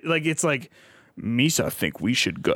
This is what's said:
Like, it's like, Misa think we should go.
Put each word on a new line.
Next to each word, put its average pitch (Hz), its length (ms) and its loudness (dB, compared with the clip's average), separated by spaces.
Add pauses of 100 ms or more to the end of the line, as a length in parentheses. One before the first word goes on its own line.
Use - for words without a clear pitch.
Like, 160 220 0
it's 160 180 0
like, 143 260 0 (480)
Misa 123 540 2
think - 280 -4
we 101 140 0
should - 280 -2
go. - 120 2